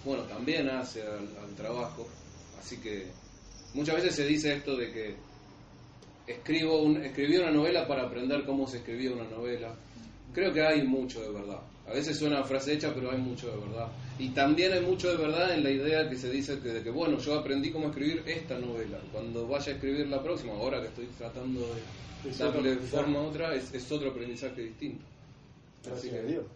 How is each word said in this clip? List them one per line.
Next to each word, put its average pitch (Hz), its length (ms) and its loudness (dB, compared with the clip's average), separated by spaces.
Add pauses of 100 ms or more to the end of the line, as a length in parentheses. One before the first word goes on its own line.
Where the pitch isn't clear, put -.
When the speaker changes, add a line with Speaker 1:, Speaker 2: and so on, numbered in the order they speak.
Speaker 1:
bueno, 127 200 -2
también 135 460 0
hace 123 340 -4
al, 101 340 -8
al 101 180 -12
trabajo. 117 520 -6 (500)
Así 117 200 -12
que 101 340 -8 (600)
muchas 151 220 0
veces 175 200 2
se 143 100 2
dice 147 280 4
esto 139 240 -2
de 117 140 -2
que 110 240 -6 (1120)
escribo 156 560 2
un, 151 200 8
escribí 139 340 4
una 170 140 4
novela 160 360 6
para 135 160 2
aprender 127 420 0
cómo 135 220 0
se 120 100 -8
escribía 120 340 -2
una 120 140 -4
novela. 113 500 -4 (580)
Creo 180 200 2
que 156 80 4
hay 156 220 6
mucho 127 380 0
de 107 100 -6
verdad. 101 300 -6 (260)
A 107 60 -6
veces 147 240 0
suena 147 260 2
frase 135 300 0
hecha, 151 220 0
pero 127 160 -2
hay 131 80 0
mucho 120 320 -4
de 107 60 -6
verdad. 110 340 -6 (260)
Y 131 120 -4
también 156 440 6
hay 180 80 4
mucho 180 300 4
de 170 60 2
verdad 165 360 4
en 156 100 4
la 139 60 6
idea 147 400 4
que 127 80 -2
se 127 140 -2
dice 139 280 0
que, 123 100 -4
de 113 140 -2
que, 117 60 -2
bueno, 165 300 2
yo 147 160 0
aprendí 143 360 0
cómo 156 180 0
escribir 151 360 0
esta 160 320 -4
novela. 113 420 -4 (120)
Cuando 117 360 -4
vaya 139 240 0
a 139 40 -4
escribir 139 320 0
la 135 160 -2
próxima, 139 300 -2
ahora 120 280 -2
que 110 60 -6
estoy 120 220 -10
tratando 123 680 -4
de - 540 -10
Speaker 2:
Es - 100 -8
Speaker 1:
darle 143 180 2
Speaker 2:
otro - 20 2 (120)
aprendizaje. 127 320 0
Speaker 1:
forma 143 160 2
a - 40 0
otra, 156 320 -2
es, 127 180 -4
es 131 180 -6
otro 143 180 0
aprendizaje 123 540 -6
distinto. 113 420 -8 (800)
Speaker 2:
Gracias 123 220 -8
Speaker 1:
Así 120 40 -6
que 117 100 -4
Speaker 2:
a 113 40 -6
Dios, 117 220 -2 (100)